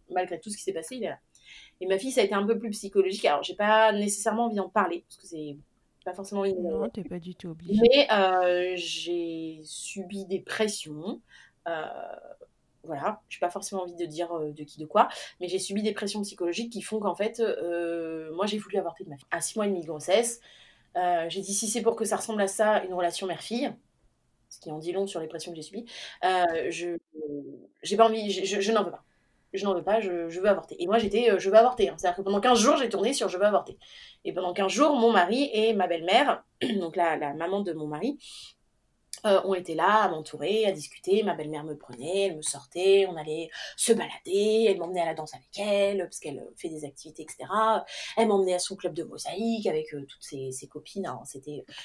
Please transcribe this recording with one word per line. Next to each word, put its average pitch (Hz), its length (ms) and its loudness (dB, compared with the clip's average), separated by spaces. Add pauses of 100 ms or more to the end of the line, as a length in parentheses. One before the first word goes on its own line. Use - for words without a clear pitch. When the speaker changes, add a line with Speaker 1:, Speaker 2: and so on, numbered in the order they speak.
(120)
Speaker 1:
malgré 180 280 -2
tout 208 120 -12
ce 202 60 -10
qui - 40 -14
s'est 190 120 -4
passé, 165 240 -8
il 233 80 -8
est 170 40 -4
là. 139 80 -10 (640)
Et 180 60 -4
ma 190 100 2
fille, 262 140 -4
ça 247 100 4
a - 20 6
été 196 120 2
un 202 100 2
peu 220 140 2
plus 233 100 -8
psychologique. 202 560 0
Alors, 147 160 4
j'ai - 140 -8
pas 214 380 6
nécessairement 208 520 0
envie 214 120 -2
d'en 185 120 -2
parler, 175 380 0
parce - 100 -20
que - 80 -20
c'est 151 320 -12 (480)
pas 180 80 -8
forcément 196 280 -6
envie 196 120 0
de 180 60 -4
Speaker 2:
Non, 180 280 -2
t'es 226 160 -8
pas 180 140 -10
du 175 160 -12
tout - 140 -14
obligée. 170 340 2
Speaker 1:
Mais, 254 300 8
euh, 185 640 4
j'ai 165 880 -6
subi 190 600 -10
des 190 140 -4
pressions, 208 800 -6 (480)
euh, 165 140 -6 (1000)
voilà, 165 460 -6
j'ai - 100 -14
pas 175 100 0
forcément 196 320 -8
envie 175 140 -10
de 170 100 -6
dire, 165 280 -6
euh, 156 180 -4
de 147 120 -12
qui, - 160 -20
de 156 60 -10
quoi, 208 240 4 (320)
mais 180 60 -6
j'ai 180 100 -2
subi 196 240 -4
des 208 120 0
pressions 202 280 -4
psychologiques 202 500 -4
qui 196 120 -8
font 214 160 -4
qu'en 196 160 0
fait, 220 240 -4
euh, 170 960 -4
moi, 185 100 -2
j'ai 208 140 -4
voulu 202 180 -6
avorter 175 260 -6
de - 60 -16
ma 143 80 -14
fille. - 140 -20
À 170 100 -2
six - 160 -6
mois 214 80 0
et 202 40 0
demi 180 120 -2
de 151 60 -10
grossesse, 175 540 0 (540)
euh, 175 320 2
j'ai 175 140 -6
dit, 196 140 -4
si 220 120 -2
c'est 214 140 -2
pour 226 140 2
que 220 100 -2
ça 208 120 0
ressemble 214 240 -2
à 196 60 2
ça, 208 360 2
une 185 100 -6
relation 175 320 -2
mère-fille, 220 480 -4 (760)
ce - 120 -20
qui 160 100 -12
en 156 80 -8
dit 170 140 -6
long 196 140 -2
sur 190 120 -6
les 160 80 -8
pressions 165 240 -10
que 160 60 -12
j'ai 156 40 -12
subies, 214 240 -12 (380)
euh, 185 220 4 (240)
je, 170 260 -4 (880)
j'ai 202 140 -2
pas 226 80 10
envie, 220 260 0
je, 185 140 -2
je, 196 160 0
je 202 100 2
n'en 208 140 4
veux 170 60 -6
pas. - 120 -16 (480)
Je 190 140 -4
n'en 196 80 2
veux 170 100 -2
pas, 208 160 2
je, 175 300 -4
je 170 100 -8
veux 196 80 2
avorter. - 340 0
Et 175 60 -2
moi, 214 120 4
j'étais, 214 320 2
euh, 196 60 4
je 185 120 0
veux 208 80 8
avorter, 233 320 6
hein. - 80 -10
C'est-à-dire 180 180 0
que 196 60 -8
pendant 196 180 0
quinze 240 200 6
jours, 285 180 6
j'ai 262 100 0
tourné 202 240 0
sur 247 160 0
je 175 100 -4
veux 196 80 2
avorter. - 320 2 (460)
Et 165 80 -6
pendant 180 220 -4
quinze 190 180 0
jours, 285 240 6
mon 233 160 6
mari 220 400 4
et 220 220 2
ma 190 140 2
belle-mère, 185 580 2 (160)
<clears throat> 226 180 0
donc 165 160 -6
la, 170 220 2
la 143 160 -4
maman 175 260 -2
de 180 140 -4
mon 156 140 -6
mari, 151 300 -4 (1080)
euh, 196 200 6
ont 196 100 2
été 180 180 -6
là 196 300 6
à 185 60 4
m'entourer, 156 580 -2
à 190 40 2
discuter. 185 520 0
Ma 208 100 0
belle-mère 151 300 -6
me 156 120 -8
prenait, 156 520 -4
elle 165 100 -4
me 151 60 -12
sortait, 190 640 4
on 170 80 -8
allait 160 320 -6 (260)
se - 160 2
balader, 214 800 2
elle 190 80 4
m'emmenait 175 240 -4
à 165 60 2
la 160 80 -2
danse 156 180 -10
avec - 140 -20 (100)
elle, 202 460 2
parce - 160 -10
qu'elle, 143 180 -10
euh, - 180 -14
fait - 140 -8
des 156 160 -10
activités, 151 380 -14
et 156 40 -16
cetera. 214 560 0 (320)
Elle 226 120 4
m'emmenait 190 260 4
à 180 60 0
son 190 160 -6
club 170 180 -6
de 160 100 -6
mosaïque 208 640 -4
avec, 156 300 -2
euh, 139 120 -8
toutes - 160 -20
ses, 135 280 -10
ses 131 160 -12
copines, 170 400 -10
hein. 123 180 -8
C'était, 147 400 -12 (200)